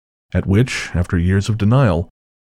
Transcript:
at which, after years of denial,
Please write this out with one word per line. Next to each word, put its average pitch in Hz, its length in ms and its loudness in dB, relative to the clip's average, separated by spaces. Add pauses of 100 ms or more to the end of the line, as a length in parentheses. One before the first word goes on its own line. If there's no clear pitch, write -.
(320)
at 90 140 -2
which, 107 480 0
after 87 240 -2
years 95 320 0
of 107 80 -2
denial, 104 500 2 (400)